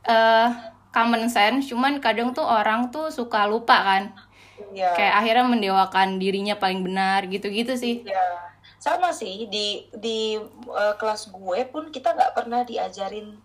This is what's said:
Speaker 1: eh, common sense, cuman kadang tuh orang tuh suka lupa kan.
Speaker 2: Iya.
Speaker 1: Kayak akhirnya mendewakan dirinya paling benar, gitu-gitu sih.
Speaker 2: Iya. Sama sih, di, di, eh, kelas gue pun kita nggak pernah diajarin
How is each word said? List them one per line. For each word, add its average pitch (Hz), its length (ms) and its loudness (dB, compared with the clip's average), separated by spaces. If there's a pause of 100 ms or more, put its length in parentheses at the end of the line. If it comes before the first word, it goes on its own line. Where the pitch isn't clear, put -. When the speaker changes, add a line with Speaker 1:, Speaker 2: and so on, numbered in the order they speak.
Speaker 1:
eh, 226 420 6 (460)
common 233 320 2
sense, 240 400 2
cuman 269 320 0
kadang 233 320 0
tuh 302 160 -2
orang 226 480 2
tuh 311 160 -4
suka 233 340 -2
lupa 226 380 4
kan. 196 320 0 (560)
Speaker 2:
Iya. 185 240 0
Speaker 1:
Kayak 180 240 2
akhirnya 226 320 4
mendewakan 190 720 2
dirinya 196 340 -2
paling 190 300 -2
benar, 190 400 0
gitu-gitu 208 480 -4
sih. 240 320 -4
Speaker 2:
Iya. 180 480 -2 (240)
Sama 349 320 0
sih, 214 400 -8
di, 208 480 -6
di, 220 400 -4 (340)
eh, 208 220 0
kelas 214 400 -4
gue 185 240 -4 (100)
pun 311 220 -10
kita 330 240 -2
nggak 381 240 0
pernah 233 240 -4
diajarin 208 720 -8 (100)